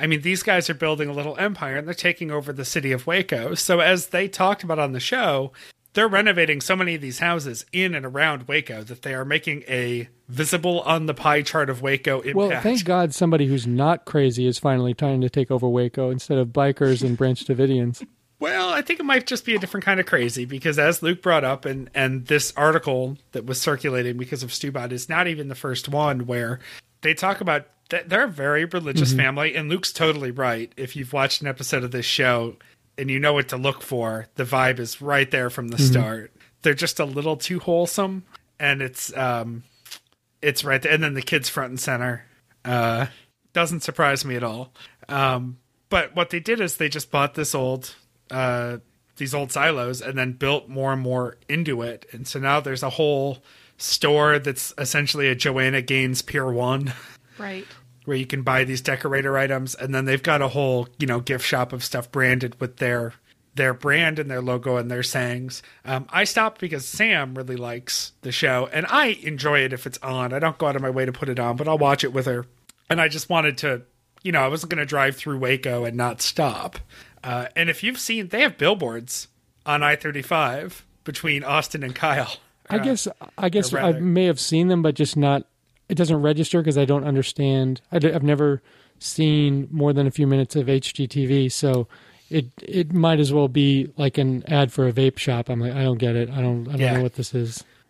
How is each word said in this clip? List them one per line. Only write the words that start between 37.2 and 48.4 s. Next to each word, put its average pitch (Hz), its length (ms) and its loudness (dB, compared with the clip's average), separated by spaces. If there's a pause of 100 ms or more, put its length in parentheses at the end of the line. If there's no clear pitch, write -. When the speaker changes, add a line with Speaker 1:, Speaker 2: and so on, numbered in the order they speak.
Speaker 1:
too 180 220 -6
wholesome, 185 640 0 (360)
and 139 220 0
it's, 127 380 -8
um, 117 460 -4 (760)
it's 147 240 -2
right 135 160 0
there. 151 120 0
And 156 100 4
then 147 100 0
the 135 80 -4
kids 131 300 -2
front 131 220 -6
and 127 80 -8
center. 123 440 -4 (400)
Uh, 120 420 0 (460)
doesn't 165 300 -2
surprise 139 420 0
me 131 120 -4
at 120 80 -4
all. 120 280 -8 (360)
Um, 131 500 -2 (300)
but 165 280 0
what 170 140 0
they 175 100 -4
did 226 200 0
is 180 180 -4
they 156 100 0
just 147 220 -8
bought 143 240 0
this 151 200 -4
old, 131 400 -4 (360)
uh, 123 480 -4 (380)